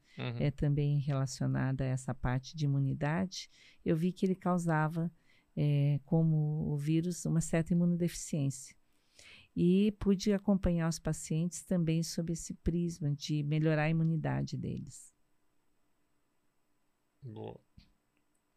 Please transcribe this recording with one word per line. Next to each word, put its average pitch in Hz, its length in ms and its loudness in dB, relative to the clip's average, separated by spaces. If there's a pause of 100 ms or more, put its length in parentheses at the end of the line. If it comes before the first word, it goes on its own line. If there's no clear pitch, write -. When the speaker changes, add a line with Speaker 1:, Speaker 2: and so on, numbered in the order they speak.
(160)
Speaker 1:
Uhum. 123 220 -6
Speaker 2:
é, 147 140 0
também 147 480 2
relacionada 135 840 -2
a 131 40 -2
essa 131 260 -4
parte 127 420 -4
de 151 100 -2
imunidade, 143 840 -2 (340)
eu 175 120 2
vi 170 160 0
que 190 160 0
ele 185 80 2
causava, 170 760 0 (440)
é, 143 480 4
como 156 680 2
o 147 60 -2
vírus, 160 480 -2
uma 160 160 2
certa 165 320 0
imunodeficiência. 170 1000 -2 (800)
E 185 380 4
pude 196 380 2
acompanhar 185 560 2
os 165 120 -2
pacientes 156 640 -4
também 165 400 2
sob 165 280 -4
esse - 220 -8
prisma 170 580 -2
de 151 300 -2
melhorar 151 440 2
a 156 40 2
imunidade 147 640 0
deles. - 560 -8 (2000)
Speaker 1:
Boa. 110 360 -12 (960)